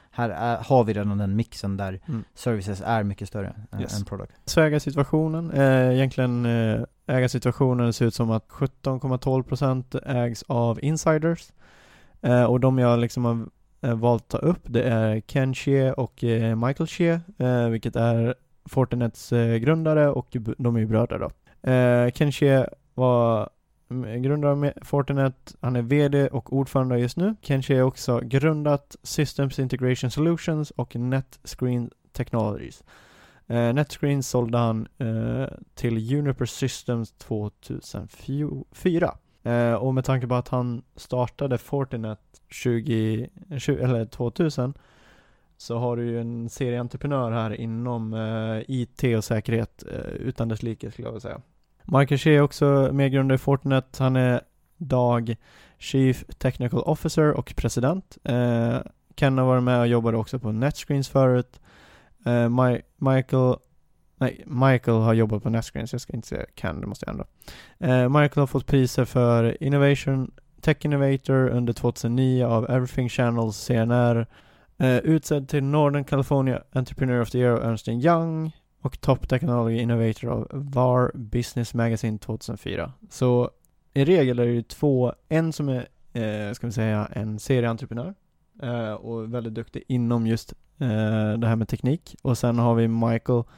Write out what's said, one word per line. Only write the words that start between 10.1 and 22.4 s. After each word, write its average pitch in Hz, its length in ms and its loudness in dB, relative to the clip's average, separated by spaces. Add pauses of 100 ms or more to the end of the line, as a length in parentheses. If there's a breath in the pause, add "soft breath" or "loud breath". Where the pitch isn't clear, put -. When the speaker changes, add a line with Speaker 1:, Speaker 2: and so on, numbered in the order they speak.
Speaker 2:
av 117 360 0
insiders. 160 640 0 (720 soft breath)
Eh, 123 220 4
och 120 160 2
de 131 180 4
jag 120 200 4
liksom 120 260 -2
har, 117 140 0 (520)
eh, 117 60 0
valt 117 260 2
att - 60 -20
ta - 100 -4
upp, 165 260 0
det 117 180 0
är 110 380 0
Ken 131 340 -2
Xie 135 380 2
och, - 320 -6
eh, 113 320 2
Michael 135 320 -2
Xie, 170 320 0 (180)
eh, 123 300 2
vilket 113 280 -4
är 117 380 2 (300)
Fortinets, 123 680 -2
eh, 117 240 2
grundare, 151 540 2
och - 300 -6
b-, 110 180 -6
de 120 180 0
är 113 40 2
ju 107 60 0
bröder 110 320 0
då. - 120 -6 (400 soft breath)
Eh, 123 400 4
Ken 147 220 0
Xie 135 360 4 (260)